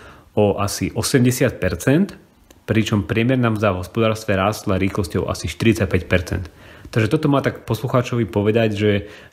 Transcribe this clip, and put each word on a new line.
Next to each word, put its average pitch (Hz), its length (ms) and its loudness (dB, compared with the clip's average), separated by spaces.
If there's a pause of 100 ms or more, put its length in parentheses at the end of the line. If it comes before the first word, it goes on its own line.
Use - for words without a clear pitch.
(340)
o 104 240 2
asi 98 400 -2
osemdesiat 123 640 2
percent, 135 560 0 (480)
pričom 104 400 0
priemerná 117 480 2
mzda 101 240 0
v 90 80 -8
hospodárstve 110 480 0
rástla 98 400 0
rýchlosťou 95 560 -2
asi - 160 -6
štyridsaťpäť 98 640 0
percent. 92 400 -2 (400)
Takže 110 160 0
toto 156 240 0
má 139 80 2
tak - 240 -4
poslucháčovi 120 640 -2
povedať, 107 480 0
že 104 160 2 (420)